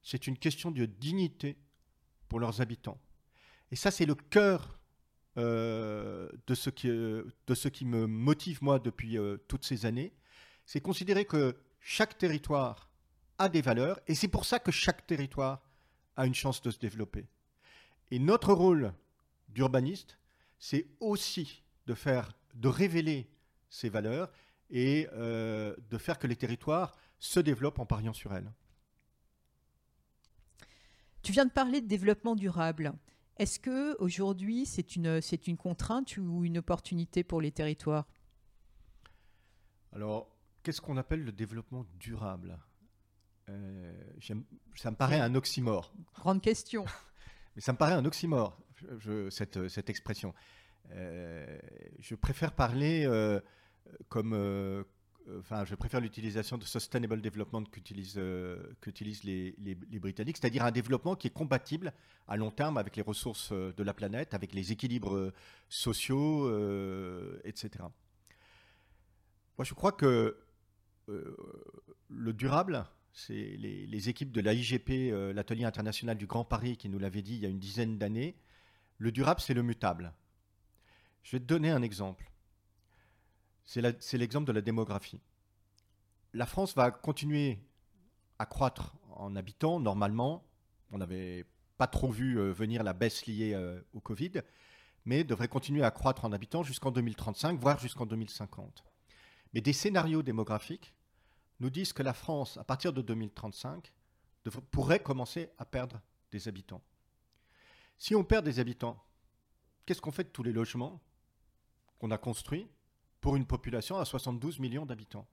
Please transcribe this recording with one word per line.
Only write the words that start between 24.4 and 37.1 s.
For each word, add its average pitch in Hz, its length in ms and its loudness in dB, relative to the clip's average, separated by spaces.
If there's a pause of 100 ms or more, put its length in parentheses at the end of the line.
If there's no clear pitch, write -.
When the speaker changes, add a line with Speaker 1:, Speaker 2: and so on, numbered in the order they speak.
Speaker 1:
et, 139 420 4
euh, 113 640 -2 (120)
de 117 100 -4
faire 165 200 -2
que - 80 -2
les 120 80 2
territoires 151 640 -2 (240)
se - 180 2
développent 147 400 4
en 120 80 -2
pariant 110 260 0
sur 98 220 -6
elles. 104 180 -6 (2750)
Speaker 2:
Tu - 80 -4
viens 269 160 8
de 247 60 2
parler 269 280 4
de 226 60 -6
développement 208 480 4
durable. 165 580 0 (440)
Est-ce - 240 0
que 269 400 0
aujourd'hui, 196 640 0
c'est - 300 -4
une, 165 240 2
c'est - 260 -2
une 170 100 0
contrainte 220 600 -2
ou 175 280 0
une 170 140 2
opportunité 170 640 0